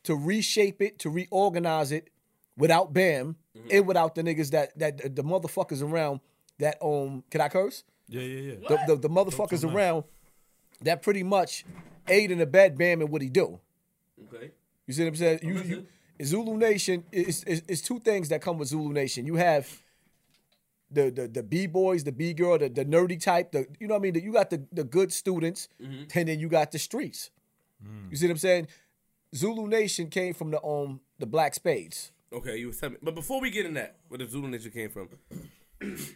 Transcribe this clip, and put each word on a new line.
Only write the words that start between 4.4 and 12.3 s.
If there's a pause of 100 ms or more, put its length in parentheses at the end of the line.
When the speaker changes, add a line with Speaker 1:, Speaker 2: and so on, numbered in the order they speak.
Speaker 1:
that,
that
the,
the
motherfuckers
around (400)
that,
um,
can
I
curse? (240)
Speaker 3:
Yeah,
yeah, (120)
yeah. (120)
Speaker 1:
The,
Speaker 2:
What?
Speaker 1:
the,
the
motherfuckers
Speaker 3:
Don't
too
much.
Speaker 1:
around (800)
that
pretty
much (460)
aid